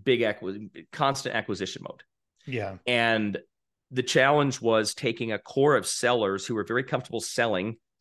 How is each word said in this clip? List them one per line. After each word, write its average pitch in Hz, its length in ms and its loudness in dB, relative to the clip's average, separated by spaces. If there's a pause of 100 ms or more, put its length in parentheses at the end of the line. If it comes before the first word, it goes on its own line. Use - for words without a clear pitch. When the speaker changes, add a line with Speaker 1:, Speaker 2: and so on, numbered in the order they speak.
Speaker 1:
big 123 180 2
acqui-, 101 720 -6
constant 135 440 -2
acquisition 101 520 -6
mode. - 140 -16 (460)
Speaker 2:
Yeah. 104 300 -6 (100)
Speaker 1:
And 113 500 2 (540)
the 127 120 0
challenge 139 580 4
was 113 320 2
taking 113 380 -4
a 104 80 -2
core 139 360 4
of 98 120 0
sellers 107 580 0
who 120 80 -4
were 104 100 -2
very 120 200 -2
comfortable 127 380 -4
selling 110 560 -2 (240)